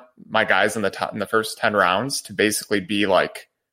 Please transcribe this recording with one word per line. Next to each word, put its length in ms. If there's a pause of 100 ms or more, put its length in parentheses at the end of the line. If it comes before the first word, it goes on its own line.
(300)
my 160
guys 320
in 60
the 60
top, 220
in 80
the 60
first 320
ten 160
rounds 480
to 120
basically 460
be, 280
like, 420 (240)